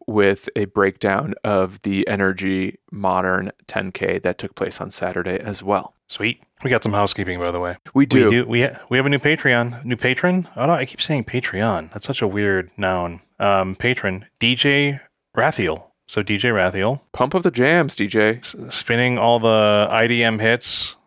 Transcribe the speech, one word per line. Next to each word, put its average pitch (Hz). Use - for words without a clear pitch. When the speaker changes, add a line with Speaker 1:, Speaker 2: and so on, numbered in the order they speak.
Speaker 1:
with 101
a 107
breakdown 98
of 98
the 98
Energy 95
Modern 92
ten 98
K 92
that 90
took -
place 95
on 98
Saturday 90
as 104
well. 95
Speaker 2:
Sweet. -
We 131
got 123
some 107
housekeeping, 98
by 87
the 87
way. 87
Speaker 1:
We 139
do. 127
Speaker 2:
We 104
do. 120
We 117
ha-, 131
we 127
have 135
a 143
new 143
Patreon, 123
new 123
patron. 175
I 120
don't, 165
I 135
keep -
saying 143
Patreon. 98
That's -
such -
a 110
weird 98
noun. 90
Um, 95
patron, 107
D 120
J 139
Rathiel. 110
So 107
D 101
J 123
Rathiel. 98
Speaker 1:
Pump 170
up 175
the 175
jams, 139
D 104
J. 110
Speaker 2:
S-, -
spinning 123
all 117
the 107
I 113
D 117
M 113
hits. -